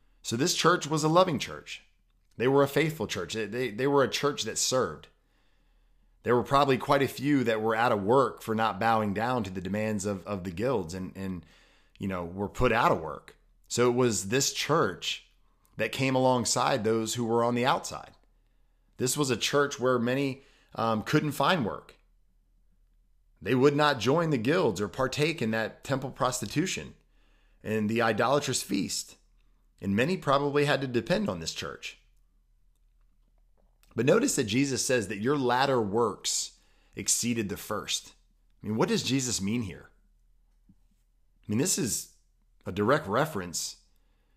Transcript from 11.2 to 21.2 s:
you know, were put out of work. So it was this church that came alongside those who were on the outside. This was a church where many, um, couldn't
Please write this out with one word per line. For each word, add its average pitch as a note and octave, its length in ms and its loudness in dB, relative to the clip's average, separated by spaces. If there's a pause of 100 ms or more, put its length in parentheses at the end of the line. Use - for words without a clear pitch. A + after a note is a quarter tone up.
you G#2 80 -4
know, F2+ 160 -4
were F#2+ 240 -6
put B2 240 2
out C3 180 4
of G2 100 0
work. - 360 -12 (320)
So B2 200 2
it B2 60 4
was A2 340 2
this C3 240 0
church - 720 -2 (520)
that A2 160 -4
came C3+ 240 0
alongside B2+ 640 2
those A2 320 0
who A#2+ 100 -2
were A#2 200 2
on A#2+ 100 2
the A#2+ 120 0
outside. - 440 -2 (840)
This B2+ 200 -2
was C#3+ 140 0
a A#2 60 0
church C#3+ 420 0
where B2 200 2
many, C3 440 -2 (320)
um, A2 280 0
couldn't D3+ 300 2